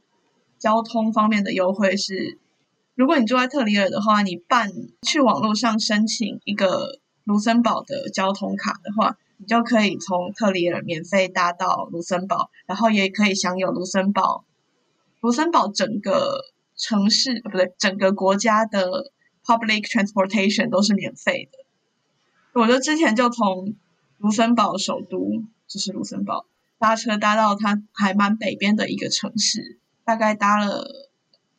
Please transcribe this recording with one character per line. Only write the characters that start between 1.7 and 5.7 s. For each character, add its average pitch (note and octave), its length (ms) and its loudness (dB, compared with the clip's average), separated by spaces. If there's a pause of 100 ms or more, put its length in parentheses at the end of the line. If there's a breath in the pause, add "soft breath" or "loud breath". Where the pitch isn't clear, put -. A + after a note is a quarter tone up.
惠 G3 240 2
是， G3 420 -6 (560)
如 B3+ 120 2
果 D#4 120 4
你 A3+ 80 4
住 A#3+ 100 0
在 B3+ 100 2
特 C4+ 160 -2
里 G#3 140 2
尔 F#3+ 140 2
的 - 100 -4
话， G#3 220 4
你 F3+ 140 -2
办， G#3+ 360 0 (300)
去 - 180 0
网 G#3 200 4
络 G#3+ 140 0
上 A3 240 0